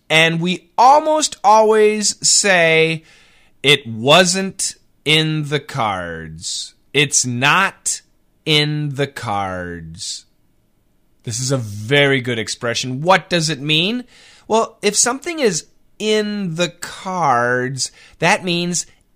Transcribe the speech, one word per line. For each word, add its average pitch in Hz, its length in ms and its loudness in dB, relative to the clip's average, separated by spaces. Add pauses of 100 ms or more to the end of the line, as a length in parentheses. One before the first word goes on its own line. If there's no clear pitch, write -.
And 165 320 2
we 180 380 -4
almost 302 680 4
always 214 840 4
say, 160 760 4 (600)
"It 139 240 4
wasn't 175 880 2 (300)
in 156 440 0
the 147 100 -2
cards. 87 1160 -6 (180)
It's 143 320 0
not 147 760 -2 (420)
in 151 440 0
the 139 180 -2
cards." 90 1160 -8 (960)
This 117 160 -8
is 131 120 -4
a 139 60 0
very 127 640 0
good 120 160 -4
expression. 120 640 -6
What 180 260 2
does 165 220 -2
it 147 100 -6
mean? 170 440 -2 (440)
Well, 220 360 -2
if 208 120 0
something 277 440 -2
is 226 260 -2 (320)
in 208 600 -2
the 175 120 0
cards, 127 1200 -2 (280)
that 175 240 0
means 175 420 -4 (300)